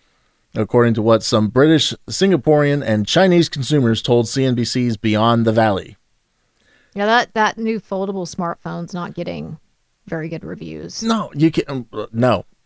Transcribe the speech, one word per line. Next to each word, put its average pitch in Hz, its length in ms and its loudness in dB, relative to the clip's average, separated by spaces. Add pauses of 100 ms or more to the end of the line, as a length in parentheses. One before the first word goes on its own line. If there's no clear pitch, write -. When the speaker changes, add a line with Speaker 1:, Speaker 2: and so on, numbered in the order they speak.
(560)
Speaker 1:
according 117 400 2
to 110 80 -2
what 110 180 4
some 107 280 0
British, 147 440 4 (160)
Singaporean, 147 760 2
and 107 220 0
Chinese 180 420 4
consumers 127 540 0
told 120 260 2
C 131 160 -2
N 131 120 0
B 120 100 -2
C's 120 320 -2
Beyond 113 480 2
the 113 60 2
Valley. 107 460 0 (960)
Speaker 2:
Yeah, 202 100 -2
that, 226 300 0
that 214 240 0
new 220 200 -4
foldable 190 460 -6
smartphone's 170 640 -8
not 175 220 -10
getting 165 460 -10 (480)
very 160 220 -8
good 160 140 -10
reviews. 156 600 -12
Speaker 1:
No, 220 320 -2
you 156 160 4
can, - 160 -2
um, 131 260 -8
uh, 107 180 -8
no. 113 340 2 (200)